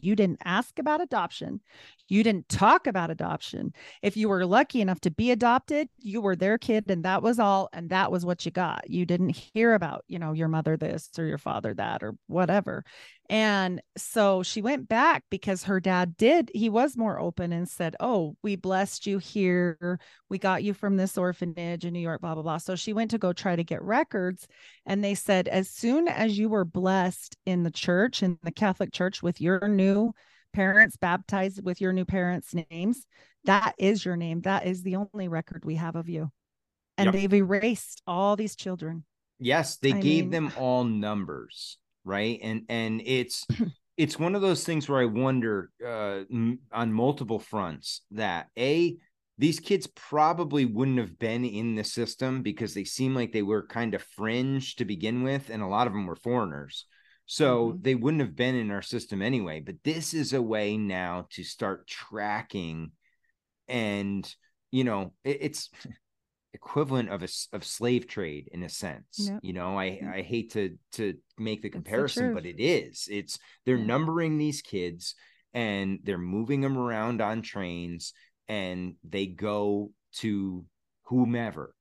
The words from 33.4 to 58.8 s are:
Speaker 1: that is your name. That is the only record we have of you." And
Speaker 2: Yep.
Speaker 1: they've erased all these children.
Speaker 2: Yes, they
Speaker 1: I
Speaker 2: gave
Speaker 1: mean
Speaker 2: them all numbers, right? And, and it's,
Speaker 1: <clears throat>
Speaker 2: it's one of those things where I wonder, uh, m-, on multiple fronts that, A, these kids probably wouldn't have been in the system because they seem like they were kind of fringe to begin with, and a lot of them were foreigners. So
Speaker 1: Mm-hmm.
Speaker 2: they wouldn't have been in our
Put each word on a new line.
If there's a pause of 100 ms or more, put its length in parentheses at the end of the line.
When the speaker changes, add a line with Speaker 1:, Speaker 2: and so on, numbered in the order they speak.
Speaker 1:
that
is
your
name.
That
is
the
only
record
we
have
of
you." (640)
And
Speaker 2:
Yep.
Speaker 1:
they've
erased
all
these
children. (340)
Speaker 2:
Yes,
they
Speaker 1:
I
Speaker 2:
gave
Speaker 1:
mean
Speaker 2:
them
all
numbers, (260)
right?
And,
and
it's, (240)
Speaker 1:
<clears throat>
Speaker 2:
it's
one
of
those
things
where
I
wonder, (100)
uh,
m-, (140)
on
multiple
fronts
that, (100)
A, (420)
these
kids
probably
wouldn't
have
been
in
the
system
because
they
seem
like
they
were
kind
of
fringe
to
begin
with,
and
a
lot
of
them
were
foreigners. (400)
So
Speaker 1:
Mm-hmm.
Speaker 2:
they
wouldn't
have
been
in
our